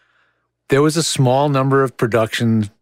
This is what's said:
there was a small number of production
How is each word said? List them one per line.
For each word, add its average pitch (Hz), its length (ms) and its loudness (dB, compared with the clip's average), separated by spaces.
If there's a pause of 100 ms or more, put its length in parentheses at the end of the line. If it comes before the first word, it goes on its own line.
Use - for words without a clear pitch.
(680)
there 139 140 2
was 156 140 0
a 160 60 0
small 135 460 0
number 135 340 0
of 131 140 -4
production 113 720 0 (140)